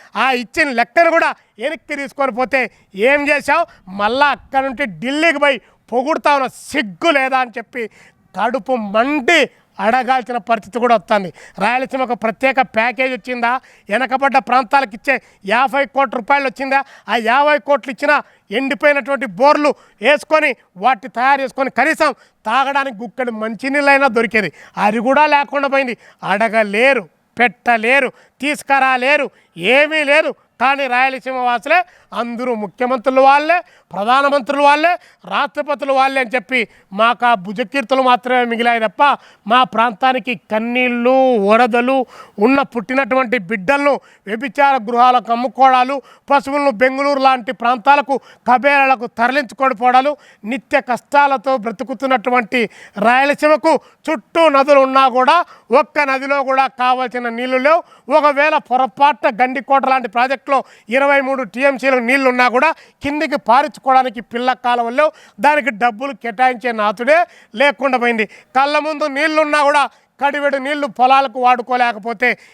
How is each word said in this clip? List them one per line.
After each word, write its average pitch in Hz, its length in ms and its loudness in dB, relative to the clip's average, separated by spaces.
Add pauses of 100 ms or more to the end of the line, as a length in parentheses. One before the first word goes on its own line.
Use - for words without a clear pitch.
(240)
ఆ 254 40 2 (160)
ఇచ్చిన 294 260 -2 (100)
లెక్కను 330 360 2
కూడా 330 160 0 (320)
వెనక్కి 302 380 -8
తీసుకొని 269 360 -4
పోతే 262 240 -2 (480)
ఏం 285 100 4 (120)
చేశావు? 294 340 0 (360)
మళ్ళా 262 360 0
అక్కడ 269 300 -4
నుండి 269 200 -6 (140)
ఢిల్లీకి 285 440 -2
పోయి 269 140 0 (320)
పొగుడుతా 269 460 -2
ఉన్న 262 100 -2 (220)
సిగ్గు 269 500 -4
లేదా 262 240 0
అని 240 160 -10
చెప్పి 233 240 -10 (540)
కడుపు 240 380 -2 (200)
మండి 285 460 2 (420)
అడగాల్సిన 247 540 -2 (100)
పరిస్థితి 226 340 -4
కూడా 233 160 2
వస్తుంది. 202 320 -2 (320)
రాయలసీమకు 254 600 -2
ప్రత్యేక 262 360 -2 (160)
ప్యాకేజ్ 247 400 -2
వచ్చిందా? 240 360 -4 (380)
వెనకబడ్డ 262 480 0 (120)
ప్రాంతాలకు 247 480 0
ఇచ్చే 269 180 -2 (360)
యాభై 262 320 0 (100)
కోట్ల 269 260 -2
రూపాయలు 277 300 -2
వచ్చిందా? 269 300 -4 (320)
ఆ 220 40 2 (140)
యాభై 285 260 2 (120)
కోట్లు 277 280 -2
ఇచ్చినా 294 200 0 (440)
ఎండిపోయినటువంటి 277 720 -2 (100)
బోర్లు 294 320 2 (340)
వేసుకొని 302 460 2 (320)
వాటిని 247 340 -2
తయారు 269 280 2
చేసుకొని 254 340 -4
కనీసం 302 320 0 (380)
తాగడానికి 269 520 -2
గుక్కెడు 240 320 -8 (100)
మంచినీళ్ళైనా 277 640 0 (100)
దొరికేది, 214 320 0 (340)
అది 214 240 0
కూడా 294 160 4 (100)
లేకుండా 277 400 -2
పోయింది. 254 220 -2 (340)
అడగలేరు, 220 720 0 (340)
పెట్టలేరు, 240 760 0 (300)
తీసుకురాలేరు, 262 840 0 (480)
ఏమీ 302 260 2 (120)
లేదు. 311 180 2 (300)
కానీ 269 260 0
రాయలసీమ 262 480 -2
వాసులే 254 500 -2 (280)
అందరూ 240 420 -6
ముఖ్యమంత్రులు 247 640 -2
వాళ్ళే, 294 400 4 (320)
ప్రధానమంత్రులు 277 720 0
వాళ్ళే, 311 360 2 (260)
రాష్ట్రపతులు 277 680 -4
వాళ్ళే 269 280 0
అని 240 140 -6
చెప్పి 247 320 -4 (260)
మాకు 233 320 0
ఆ 240 80 4
భుజకీర్తులు 226 680 -2
మాత్రమే 247 440 0
మిగిలాయి 233 340 0
తప్ప 226 380 0 (300)
మా 247 160 4
ప్రాంతానికి 240 720 -2
కన్నీళ్ళు, 240 1040 0 (100)
వరదలు, 240 560 2 (340)
ఉన్న 262 220 4
పుట్టినటువంటి 254 760 -2
బిడ్డలను 233 640 -2 (280)
వ్యభిచార 269 480 0
గృహాలకు 240 560 2
అమ్ముకోవడాలు, 254 720 2 (280)
పశువులను 277 420 0
బెంగళూరు 262 480 0
లాంటి 262 320 0
ప్రాంతాలకు 262 680 0 (340)
కబేరాలకు 262 560 2
తరలించుకొని 262 680 -2
పోవడాలు, 254 420 2 (280)
నిత్య 262 360 -2
కష్టాలతో 269 760 0
బ్రతుకుతున్నటువంటి 240 1120 -2 (280)
రాయలసీమకు 277 800 2 (300)
చుట్టూ 320 400 0
నదులు 277 300 4
ఉన్నా 269 300 4
కూడా 254 360 2 (340)
ఒక్క - 200 -2
నదిలో 277 440 -2
కూడా 262 240 0
కావాల్సిన 247 600 -2
నీళ్లు 254 280 -4
లేవు. 302 260 2 (280)
ఒకవేళ 294 460 2
పొరపాటున 262 880 0
గండికోట 269 420 0
లాంటి 254 220 0
ప్రాజెక్టులో 254 560 -2 (260)
ఇరవై 277 320 2
మూడు 262 220 -4
టీఎంసీలు 262 520 0
నీళ్లున్నా 247 540 2
కూడా 262 220 2 (320)
కిందికి 294 340 -4
పారించుకోవడానికి 254 840 0
పిల్ల 247 320 -4
కాలువలు 240 420 -2
లేవు. 302 160 2 (280)
దానికి 285 300 2
డబ్బులు 240 440 -4
కేటాయించే 240 580 -2
నాథుడే 233 540 0 (300)
లేకుండా 262 420 0
పోయింది. 233 280 0
కళ్ళ 285 540 -2
ముందు 302 240 -4
నీళ్లున్నా 302 600 0
కూడా 285 260 2 (340)
కడివెడు 285 340 -2
నీళ్లు 285 300 -4
పొలాలకు 262 520 2
వాడుకోలేకపోతే 240 1000 -2 (160)